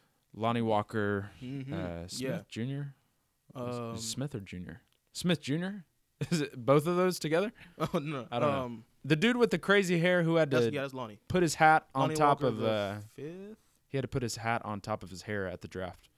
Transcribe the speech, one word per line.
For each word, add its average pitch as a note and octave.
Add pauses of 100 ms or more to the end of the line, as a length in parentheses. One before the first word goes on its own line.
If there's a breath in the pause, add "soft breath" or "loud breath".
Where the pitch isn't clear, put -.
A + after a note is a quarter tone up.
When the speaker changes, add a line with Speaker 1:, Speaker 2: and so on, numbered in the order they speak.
(340 soft breath)
Speaker 1:
Lonnie A#2
Walker, G#2 (100)
Speaker 2:
Mm-hmm. C3
Speaker 1:
uh, F2
Smith G#2+ (100)
Speaker 2:
Yeah. -
Speaker 1:
Junior? C#3 (600)
Is, C3+ (120)
is A#2+
Speaker 2:
Um, A#2
Speaker 1:
Smith B2
or G#2+
Junior? F2+ (320)
Smith F3
Junior? F3+ (340)
<laughs> D3
Is E3
it - (100)
both C#3+
of F3
those F3+
together? E3 (140)
Speaker 2:
<laughs> -
Oh, D#3
no. C#3+
Speaker 1:
I A#2+
don't D3
know. C3+
Speaker 2:
Um, A#2 (180)
Speaker 1:
The D3
dude A3+
with A#3
the F3+
crazy F#3
hair F3+
who E3
had D#3
Speaker 2:
that's, A#2+
Speaker 1:
to -
Speaker 2:
yeah, C#3
that's C3+
Lonnie. A2+
Speaker 1:
put F3+
his D#3
hat D#3
on C3+
Speaker 2:
Lonnie D#3
Speaker 1:
top D3
Speaker 2:
Walker C3+
Speaker 1:
of, A2+
Speaker 2:
the A2
Speaker 1:
uh, G#2 (160)
Speaker 2:
fifth? F#3 (300)
Speaker 1:
he C#3
had C3+
to A2+
put C3+
his A#2
hat A2+
on G#2
top A2
of F2+
his F2+
hair G2+
at F2
the E2+
draft. F2+ (100)